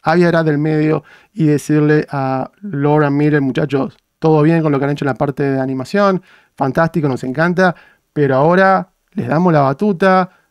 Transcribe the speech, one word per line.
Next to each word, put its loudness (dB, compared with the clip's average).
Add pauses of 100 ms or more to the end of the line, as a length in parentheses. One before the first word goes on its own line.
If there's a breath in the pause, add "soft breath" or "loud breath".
Avi 2
Arad 0
del 0
medio -2 (300 soft breath)
y -2
decirle 0
a -6 (100)
Laura, 0
"Miren, 0
muchachos, -4 (220)
todo 2
bien 2
con 0
lo 0
que -2
han -2
hecho -6
en 0
la -4
parte -4
de -2
animación, -2 (340 soft breath)
fantástico, -2
nos -4
encanta, 0 (360 soft breath)
pero 0
ahora 2 (240)
les -6
damos 2
la 4
batuta, 0 (200 soft breath)